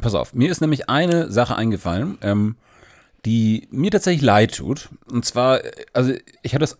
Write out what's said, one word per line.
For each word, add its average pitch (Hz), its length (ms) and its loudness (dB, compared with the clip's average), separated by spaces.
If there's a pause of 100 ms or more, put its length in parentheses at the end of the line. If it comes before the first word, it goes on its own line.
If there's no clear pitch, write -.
Pass 110 140 -2
auf, 71 200 -4
mir 135 160 2
ist 170 100 -4
nämlich 156 280 -2
eine 165 440 0
Sache 120 240 0
eingefallen, 107 640 -4
ähm, 104 360 0 (680)
die 110 480 0
mir 180 180 0
tatsächlich 180 320 0
leid 110 320 6
tut. - 360 -8 (200)
Und 120 140 -4
zwar, 127 400 0
äh, - 60 -12 (240)
also 127 180 0 (300)
ich - 120 -6
hab 147 60 2
das 151 200 -2